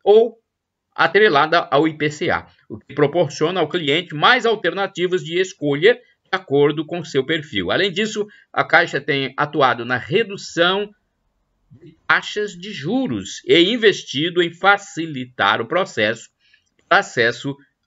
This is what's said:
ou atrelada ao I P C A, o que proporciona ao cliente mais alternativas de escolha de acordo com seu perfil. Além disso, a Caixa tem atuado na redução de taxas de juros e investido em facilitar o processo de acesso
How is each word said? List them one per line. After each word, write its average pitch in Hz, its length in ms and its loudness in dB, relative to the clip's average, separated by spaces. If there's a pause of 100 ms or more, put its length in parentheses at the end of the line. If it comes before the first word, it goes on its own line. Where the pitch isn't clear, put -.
ou 226 360 4 (560)
atrelada 165 640 4
ao 151 300 2
I 151 80 -8
P 151 120 -2
C 147 200 -6
A, 87 180 -4 (220)
o 107 100 -14
que - 160 -20
proporciona 156 640 0
ao 156 80 0
cliente 160 480 -2
mais 208 300 2
alternativas 180 800 -2
de 165 160 -6
escolha 175 540 0
de - 440 -8
acordo 151 440 2
com 170 200 -8
seu 135 200 -2
perfil. 127 480 -4
Além 175 200 0
disso, 208 360 -4 (240)
a - 120 -2
Caixa 165 360 2
tem 135 380 -2
atuado 139 480 0
na 123 120 -2
redução 196 920 -2 (800)
de - 240 -20 (120)
taxas 185 460 -2
de 180 180 -14
juros 156 720 -4
e 170 260 4
investido 180 680 0
em 170 100 -2
facilitar 147 1120 -2
o - 60 -8
processo 113 640 -2 (480)
de - 120 -20
acesso 139 680 0 (320)